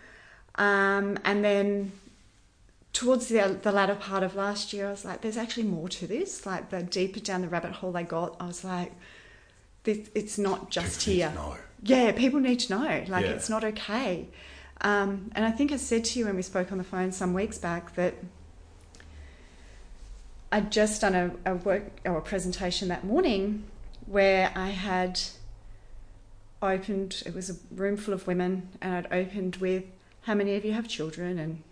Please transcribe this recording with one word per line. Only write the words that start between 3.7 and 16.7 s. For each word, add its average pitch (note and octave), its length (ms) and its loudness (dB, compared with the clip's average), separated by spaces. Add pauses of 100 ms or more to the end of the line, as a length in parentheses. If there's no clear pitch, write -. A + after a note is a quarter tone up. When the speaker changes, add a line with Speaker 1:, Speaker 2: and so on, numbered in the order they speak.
Speaker 1:
latter G3+ 240 4
part G3+ 280 -2
of F#3 120 -2
last G3+ 380 -2
year, G3+ 140 -4
I G3+ 40 -4
was G3+ 140 -10
like, - 160 -8
"There's A3 160 -2
actually A3+ 260 -2
more F3+ 240 0
to F3+ 200 -8
this." D#4 380 -4
Like, F#3 260 -6
the F3+ 120 -2
deeper F#3+ 380 -2
down F#3 200 -2
the F3 60 -2
rabbit E3+ 240 -2
hole F3+ 240 -6
I F3 80 -2
got, E3+ 380 -4
I F3 60 -6
was F3 180 -10
like, F3+ 260 -4 (960)
"This, G#3+ 280 0
it's G#3 240 -4
not G3+ 340 0
just - 340 -2
Speaker 2:
People G3+ 80 4
need F3 80 4
Speaker 1:
here." D#3 80 0
Speaker 2:
to D3+ 60 -6
know. D2 200 -6 (280)
Speaker 1:
Yeah, A#3+ 280 8
people B3+ 300 4
need B3 180 4
to G3 180 0
know. A#3+ 300 0
Like, F#3+ 180 0
Speaker 2:
Yeah. - 60 2
Speaker 1:
it's - 180 -4
not A3 140 0
okay. G#3+ 640 -2 (540)
Um, G3 520 2
and A3 120 2
I A3 60 4
think C#4+ 200 4
I C#4 60 0
said A3+ 260 2
to B3 160 0
you A3+ 60 2
when G3 100 0
we F3+ 60 0
spoke F#3 280 0
on G3 80 -4